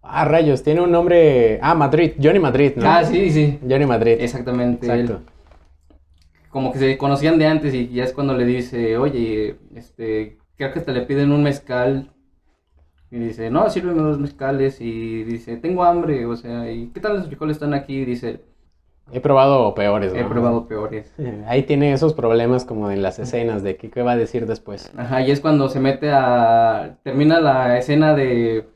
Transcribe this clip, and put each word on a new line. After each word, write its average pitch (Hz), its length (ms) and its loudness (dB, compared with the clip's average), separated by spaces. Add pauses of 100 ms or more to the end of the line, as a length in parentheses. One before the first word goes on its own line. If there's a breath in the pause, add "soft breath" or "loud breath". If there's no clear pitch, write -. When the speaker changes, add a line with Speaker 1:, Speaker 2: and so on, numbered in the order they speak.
Speaker 1:
ah, 147 240 -2
rayos, 147 380 2
tiene 160 180 2
un 175 100 2
nombre, 160 680 6
ah, 156 140 2
Madrid, 147 460 2
Johnny 165 180 6
Madrid, 139 360 2
¿no? 147 140 -2
Speaker 2:
Ah, 165 160 4
sí, 185 240 0
sí. 151 320 2
Speaker 1:
Johnny 135 240 0
Madrid. 117 340 2
Speaker 2:
Exactamente, 123 680 -4
Speaker 1:
Exacto. 120 340 -2
Speaker 2:
él... - 80 -20 (1200)
Como 131 220 -4
que 135 80 -6
se 135 180 2
conocían 143 420 2
de 156 80 4
antes 147 260 0
y 123 160 -2
ya 123 140 -4
es 131 100 -4
cuando 139 220 -2
le 123 100 0
dice, 120 520 -2
"Oye, 117 580 -2 (200)
este, 110 600 -8 (180)
creo 135 160 -8
que 170 80 -6
hasta 143 120 -8
le 123 100 -2
piden 143 300 0
un 143 120 2
mezcal". 135 680 -2 (1000)
Y 120 80 -12
dice, 113 300 -8
"No, 180 200 2
sírveme 175 320 -2
dos 151 180 -2
mezcales". 135 600 -4
Y 113 420 -8
dice, 117 340 -10
"Tengo 175 260 -2
hambre", 156 420 0
o 117 100 -4
sea, 120 360 -10
"¿y 117 220 -10
qué 180 60 -14
tal 208 180 -4
los 190 100 -8
frijoles 151 300 -8
están 147 160 -6
aquí?". 139 280 -6
Y 131 40 -4
dice, 120 360 -8 (680)
Speaker 1:
"He 127 80 -8
probado 135 540 4
peores, 101 400 0
Speaker 2:
"He 107 80 -4
Speaker 1:
¿no?". 104 80 -4
Speaker 2:
probado 117 380 -2
peores". 107 500 -10
Speaker 1:
<laughs> 110 300 -10
Ahí 131 160 0
tiene 143 300 2
esos 151 200 2
problemas 120 520 0
como 104 260 -6
en 98 100 -2
las 95 160 -4
escenas 113 460 -4
de 95 120 -4
que, 110 140 -18
qué 123 140 -6
va 120 80 0
a 120 60 0
decir 117 280 -4
después. 104 500 -10
Speaker 2:
Ajá, 123 260 -4
y 131 100 2
es 143 100 0
cuando 147 280 2
se 131 100 -4
mete 135 320 0
a, 117 920 2
termina 147 360 2
la 127 400 2
escena 151 360 2
de 117 600 0